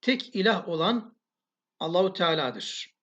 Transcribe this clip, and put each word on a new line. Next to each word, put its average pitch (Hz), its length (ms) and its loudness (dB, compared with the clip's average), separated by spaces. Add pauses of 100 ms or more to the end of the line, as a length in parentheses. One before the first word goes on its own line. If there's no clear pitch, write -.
tek - 360 -2
ilah 196 320 2
olan 185 480 -2 (600)
Allahu 180 340 2
Teala'dır. 156 920 -4